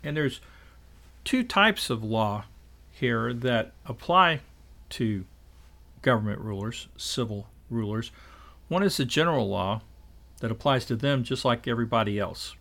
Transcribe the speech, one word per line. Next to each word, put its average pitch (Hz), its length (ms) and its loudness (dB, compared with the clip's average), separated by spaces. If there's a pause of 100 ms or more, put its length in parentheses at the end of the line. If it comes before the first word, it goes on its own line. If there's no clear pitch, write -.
And 147 120 -6
there's 143 260 -2 (800)
two 254 200 2
types 208 460 2
of 113 140 -2
law 107 420 0 (440)
here 117 440 -2
that 120 400 -2 (120)
apply 170 560 4 (480)
to 104 360 -2 (760)
government 107 380 2
rulers, 104 480 -8 (100)
civil 110 500 -6 (220)
rulers. 113 420 -4 (560)
One 185 160 0
is 196 140 2
the 135 80 2
general 147 420 2
law 98 340 -2 (580)
that 117 120 -4
applies 127 340 0
to 120 100 -2
them 131 280 0
just - 220 -4
like 120 220 0
everybody 113 520 0
else. - 420 -6